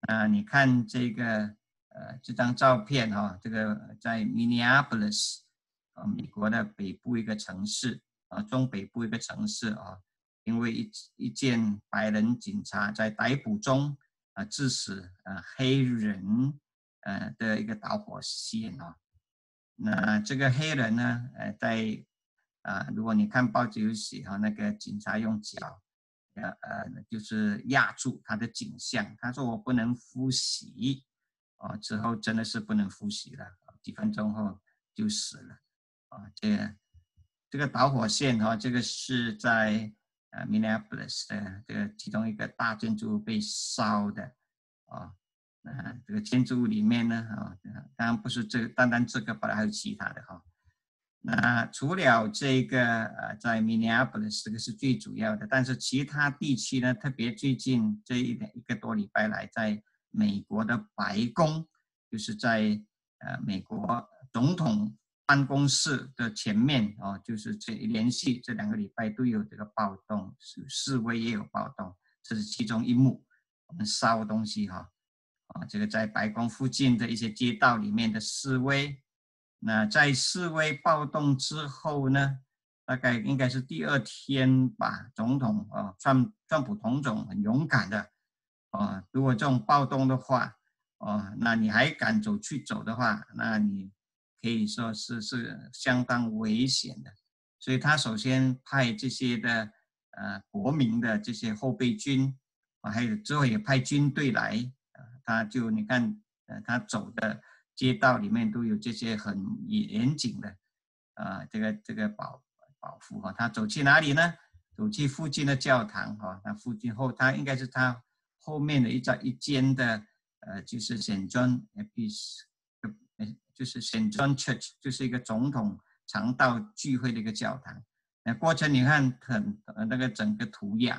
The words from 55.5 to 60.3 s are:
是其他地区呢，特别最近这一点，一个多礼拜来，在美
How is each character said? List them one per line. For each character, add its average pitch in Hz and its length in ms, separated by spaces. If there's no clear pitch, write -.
是 123 140
其 139 260
他 143 280
地 139 240
区 127 240
呢， 127 160
特 - 160
别 120 200
最 131 240
近 110 480
这 127 120
一 123 180
点， - 220
一 120 60
个 120 140
多 113 200
礼 101 180
拜 107 140
来， 101 260
在 107 300
美 104 320